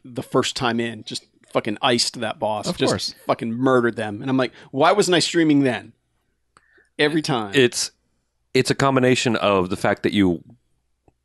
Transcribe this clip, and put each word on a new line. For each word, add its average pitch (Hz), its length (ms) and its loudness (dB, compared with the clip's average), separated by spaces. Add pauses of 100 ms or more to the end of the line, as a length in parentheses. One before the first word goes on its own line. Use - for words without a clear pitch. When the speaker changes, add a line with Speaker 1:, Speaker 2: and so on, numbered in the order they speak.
Speaker 1:
the 123 180 -12
first - 320 -2
time 117 240 -2
in, 113 240 -6
just - 220 -12 (260)
fucking 113 300 -4
iced 123 400 0
that 110 180 -8
boss. 107 300 -4
Speaker 2:
Of 175 80 -6
Speaker 1:
Just 131 140 0
Speaker 2:
course. - 240 -6 (120)
Speaker 1:
fucking 120 240 -4
murdered 120 460 2
them. 107 240 -8
And 135 80 -6
I'm 131 80 0
like, 127 160 -2 (180)
"Why 156 220 2
wasn't 180 220 2
I 160 40 4
streaming 151 440 2
then?" 110 280 -4 (1080)
Every 151 240 2
time. 113 340 -4
Speaker 3:
It's, 123 360 2 (640)
it's 127 160 2
a 131 60 0
combination 127 640 2
of 95 320 2
the 98 80 -4
fact - 260 -2
that - 100 0
you 92 300 2 (800)